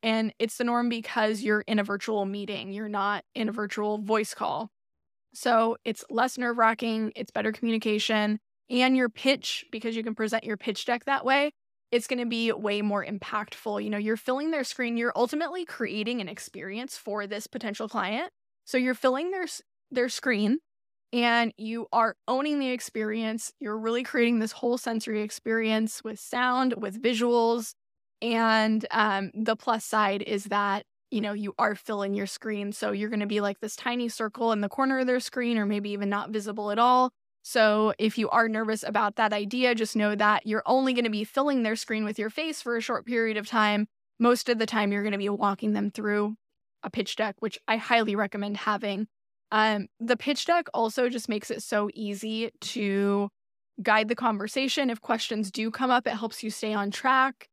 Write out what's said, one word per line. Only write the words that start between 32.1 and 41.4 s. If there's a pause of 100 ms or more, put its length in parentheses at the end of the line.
your
screen.
So
you're
gonna
be,
like,
this
tiny
circle
in
the
corner
of
their
screen,
or
maybe
even
not
visible
at
all. (320)
So
if
you
are
nervous
about
that
idea,
just
know
that
you're
only
gonna
be
filling